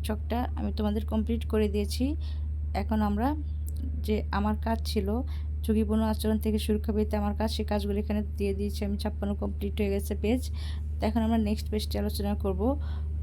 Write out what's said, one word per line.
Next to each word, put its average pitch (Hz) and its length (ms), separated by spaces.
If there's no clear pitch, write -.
ছকটা 214 340
আমি 208 180
তোমাদের 214 320
কমপ্লিট 220 420
করে 214 220
দিয়েছি। 208 360
এখন 208 280
আমরা 208 260
যে 214 140
আমার 208 320
কাজ 226 220
ছিল 208 220
ঝুঁকিপূর্ণ 220 420
আচরণ 220 360
থেকে 214 200
সুরক্ষা 208 340
পেতে 208 240
আমার 208 180
কাজ, 220 160
সেই 220 140
কাজগুলো 208 340
এখানে 208 220
দিয়ে 196 160
দিয়েছি 202 320
আমি। 202 120
ছাপ্পান্ন 202 380
কমপ্লিট 202 420
হয়ে 202 160
গেছে 196 220
পেজ। 233 260
তো - 80
এখন 220 160
আমরা 226 260
নেক্সট 214 220
পেজটি 214 280
আলোচনা 208 380
করব। 196 260